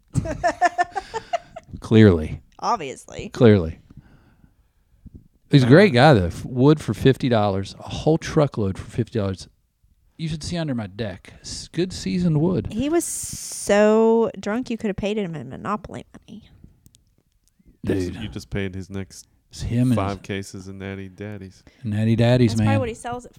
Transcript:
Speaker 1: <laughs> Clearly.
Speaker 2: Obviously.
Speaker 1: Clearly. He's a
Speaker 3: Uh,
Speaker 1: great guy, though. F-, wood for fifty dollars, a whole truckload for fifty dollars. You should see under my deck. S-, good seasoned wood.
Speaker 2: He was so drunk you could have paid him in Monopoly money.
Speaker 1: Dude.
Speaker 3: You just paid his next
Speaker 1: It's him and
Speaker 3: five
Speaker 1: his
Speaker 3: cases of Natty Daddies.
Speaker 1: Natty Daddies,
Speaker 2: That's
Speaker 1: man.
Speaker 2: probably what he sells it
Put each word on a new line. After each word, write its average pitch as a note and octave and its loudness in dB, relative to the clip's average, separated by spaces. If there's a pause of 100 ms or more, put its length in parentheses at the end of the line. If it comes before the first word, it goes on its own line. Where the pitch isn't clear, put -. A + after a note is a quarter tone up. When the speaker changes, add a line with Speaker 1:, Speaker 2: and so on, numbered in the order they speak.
(140)
Speaker 1:
<laughs> - -2 (1600)
Clearly. F#2 6 (160)
Speaker 2:
Obviously. D3+ -8
Speaker 1:
Clearly. G2+ 4 (1700)
He's C3+ 6
a - 0
Speaker 3:
Uh, A#2 6
Speaker 1:
great F#3 8
guy, C3 6
though. F#2 4
F-, - -8
wood C#3+ 2
for A2 -4
fifty C3 2
dollars, G2+ 0
a - -18
whole - 0
truckload A2+ -2
for - -14
fifty - -6
dollars. G2 -6 (720)
You D#3+ -6
should D#3 -8
see F3 -6
under D#3 -4
my A2 -6
deck. G2 -10
S-, - -14
good F3+ -4
seasoned F3+ -2
wood. E3+ -2
Speaker 2:
He A#3+ -4
was E4 0
so A3 2
drunk A#3 -6
you A3+ -6
could A3 -6
have F#3 -4
paid G#3+ -6
him F3 -6
in C#3+ -12
Monopoly - -10 (240)
money. - -20 (1400)
Speaker 1:
Dude. F#2 -4
Speaker 3:
You A2 -10
just - -14
paid G2 -6
his F#2+ -12
next G2 -12 (240)
Speaker 1:
It's - -14
him B2 0
and A#2+ 2
Speaker 3:
five G2 -2
Speaker 1:
his - -20
Speaker 3:
cases G2 -10
of G2 -14
Natty G2 -12
Daddies. F#2+ -16 (180)
Speaker 1:
Natty A2 0
Daddies, A#2+ 4
Speaker 2:
That's A2+ -2
Speaker 1:
man. G#2+ 2
Speaker 2:
probably - 2
what - -4
he A#3 -10
sells B3 -10
it - -20